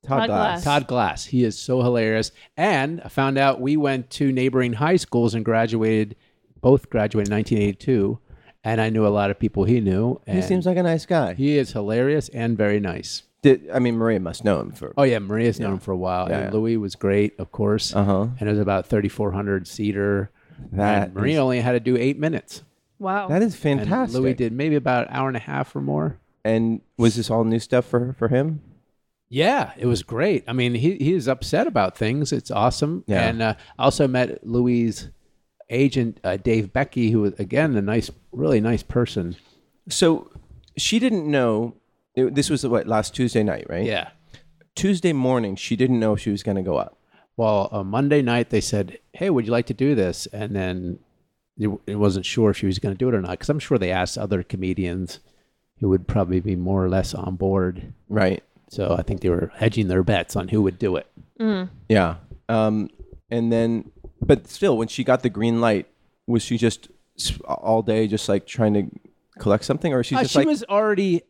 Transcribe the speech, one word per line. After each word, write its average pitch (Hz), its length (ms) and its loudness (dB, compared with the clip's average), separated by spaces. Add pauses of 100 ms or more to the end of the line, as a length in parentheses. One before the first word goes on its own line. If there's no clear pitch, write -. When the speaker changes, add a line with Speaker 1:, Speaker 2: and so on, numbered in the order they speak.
Speaker 1:
Todd 135 160 0
Speaker 2:
Todd 226 80 0
Speaker 1:
Glass. - 0 -
Speaker 2:
Glass. 208 360 0
Speaker 3:
Todd 143 240 0
Glass. 110 380 0
He 123 180 2
is 107 120 -2
so 127 260 -2
hilarious. 113 500 2 (240)
And 165 480 0
I - 40 -14
found 135 300 0
out 135 220 4
we 139 160 0
went 135 340 0
to 135 220 0
neighboring 127 400 2
high 151 240 2
schools 120 380 2
and 113 100 -2
graduated, 110 720 0 (440)
both 131 300 4
graduated 104 380 0
in 104 80 0
nineteen 107 220 0
eighty-two. 104 600 0 (460)
And 110 160 0
I 110 100 0
knew 110 160 2
a - 20 4
lot 101 220 2
of 101 80 -6
people 101 260 0
he 117 160 4
knew. 104 460 0
Speaker 1:
He 107 60 -4
Speaker 3:
And 185 120 0
Speaker 1:
seems 185 220 0
like 180 100 2
a 180 60 0
nice 165 240 0
guy. 127 280 0
Speaker 3:
he 143 240 0
is 131 140 -2
hilarious 120 580 -2
and 117 260 -2
very 104 240 2
nice. - 420 -8 (200)
Speaker 1:
Did, 85 300 6
I 127 80 0
mean, 120 160 0
Maria 113 240 0
must 85 240 -10
know 95 160 2
him 50 100 -8
for - 260 -12
Speaker 3:
Oh, 139 60 2
yeah. 123 160 2
Maria's 107 400 0
known 101 120 -4
Speaker 1:
Yeah. 98 40 -2
Speaker 3:
him 92 60 -6
for - 100 -10
a 92 60 0
while. 90 320 -2
Speaker 1:
Yeah, 80 100 -2
Speaker 3:
And 67 140 -4
Speaker 1:
yeah. 107 60 0
Speaker 3:
Louis 113 180 0
was 101 180 -4
great, 101 460 0
of 90 100 -10
course. 107 440 -2
Speaker 1:
Uh-huh. 101 340 2 (100)
Speaker 3:
And 104 100 -4
it 104 40 0
was 104 80 2
about 98 260 0
thirty-four 101 460 -2
hundred 98 360 -2
seater. 101 600 -2 (420)
Speaker 1:
That 101 360 2
Speaker 3:
And 92 60 -16
Maria 120 220 0
Speaker 1:
is 151 40 2
Speaker 3:
only 127 200 0
had 123 120 0
to 123 80 2
do 127 160 0
eight 135 220 0
minutes. 156 440 -4 (380)
Speaker 2:
Wow. 196 280 -4
Speaker 1:
That 175 140 2
is 226 120 0 (100)
Speaker 3:
And 139 160 2
Speaker 1:
fantastic. 185 400 -2
Speaker 3:
Louis 131 140 0
did 120 180 -2
maybe 147 240 0
about 123 320 0
an 131 60 -14
hour 135 140 -2
and 127 80 -4
a 113 40 -6
half 139 340 -6
or 143 60 -6
more. - 380 -2 (260)
Speaker 1:
And 113 360 0 (160)
was 113 200 4
this 117 140 -4
all 113 140 2
new 113 140 2
stuff 123 260 0
for, 123 320 -2
for 113 120 -2
him? 147 320 0 (680)
Speaker 3:
Yeah, 170 480 0
it 113 100 -4
was 117 180 0
great. 151 420 -2
I 117 60 -8
mean, 123 220 0
he, 156 240 0
he 151 160 2
is 135 120 -2
upset 143 400 0
about 113 320 0
things. 131 340 0
It's - 180 -4
awesome. 127 580 0
Speaker 1:
Yeah. 104 200 2
Speaker 3:
And, 113 140 -2
uh, 110 120 0 (240)
I - 60 -2
also 139 220 4
met 127 400 -2
Louis' 120 640 0 (600)
agent, 123 520 0
uh, 95 140 -2
Dave 107 360 0
Becky, 127 380 0
who 110 120 4
was, 101 180 2
again, 135 360 0
a 101 60 0
nice, 107 280 -2 (200)
really 135 300 2
nice 113 240 0
person. 98 500 -2 (540)
Speaker 1:
So 165 420 2 (460)
she - 220 0
didn't 208 300 0
know. 117 460 0 (400)
It, 127 200 2
this 143 160 0
was, 143 160 0
what, 113 200 0
last 107 280 0
Tuesday 120 280 0
night, 87 280 -2
right? 90 160 -2
Speaker 3:
Yeah. 104 240 -4 (640)
Speaker 1:
Tuesday 185 380 0
morning, 127 440 0
she - 200 -4
didn't 127 220 2
know 110 160 2
if 98 60 -2
she 110 100 -4
was 101 120 -4
gonna 98 200 -2
go 90 140 -2
up. - 220 -4 (380)
Speaker 3:
Well, 107 360 2
uh, 104 100 -4
Monday 139 400 0
night, 120 280 0
they 110 100 2
said, - 380 -4 (140)
"Hey, 190 180 -4
would 120 160 0
you 113 60 -2
like 120 140 0
to 120 80 -6
do 143 200 2
this?" 92 320 0
And 104 280 -8
then 92 440 -4 (600)
it, 104 120 0 (160)
it 101 100 -6
wasn't 98 300 0
sure 110 240 2
if 95 80 0
she 104 80 -2
was 92 120 0
gonna 98 160 -2
do 127 140 -2
it 120 60 0
or 98 80 0
not, 90 160 -6
'cause - 100 -8
I'm 147 100 0
sure 139 200 0
they 92 120 0
asked 90 280 -2
other 98 240 -2
comedians 92 800 -4 (600)
who 104 80 0
would 95 180 2
probably 92 340 0
be 95 160 -4
more 92 280 0
or 92 60 0
less 92 240 0
on 92 220 -6
board. 92 560 -2 (160)
Speaker 1:
Right. 98 340 0 (260)
Speaker 3:
So 87 300 -2
I 90 40 -4
think 95 180 -4
they 95 80 -2
were 87 280 0
hedging 107 320 0
their 92 140 2
bets 90 340 0
on 92 120 -4
who 107 140 2
would 92 160 0
do 92 180 -2
it. - 100 -4 (340)
Speaker 2:
Mm. 196 280 -2 (200)
Speaker 1:
Yeah. 90 280 4 (320)
Um, 110 400 0 (420)
and 117 220 0
then, 117 380 0 (300)
but - 280 2
still, 175 300 0
when 113 100 -2
she - 160 -6
got 127 180 2
the 127 80 2
green 117 300 0
light, 107 280 2 (380)
was 117 160 2
she 117 140 -2
just 113 320 0 (300)
s-, - 260 -6
all 110 380 0
day 110 240 0
just, 104 220 -2
like, 98 180 0
trying 107 280 2
to 101 120 2 (520)
collect 104 260 2
something, 151 280 -2
or 123 100 2
she's - 160 -2
Speaker 3:
Uh, 262 40 2
Speaker 1:
just - 100 -2
Speaker 3:
she - 60 2
Speaker 1:
like 285 100 2
Speaker 3:
was 285 160 0
already 202 640 0